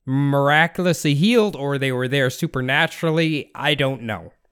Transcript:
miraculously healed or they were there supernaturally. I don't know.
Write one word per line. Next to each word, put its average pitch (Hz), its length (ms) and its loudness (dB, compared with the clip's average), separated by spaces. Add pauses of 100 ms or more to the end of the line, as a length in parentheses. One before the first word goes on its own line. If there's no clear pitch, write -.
(180)
miraculously 147 960 2
healed 214 420 2
or 139 220 -4
they 135 140 -2
were 127 160 -2
there 131 220 0
supernaturally. 156 1200 -2
I 147 200 -2
don't 135 280 -2
know. 95 300 -8 (200)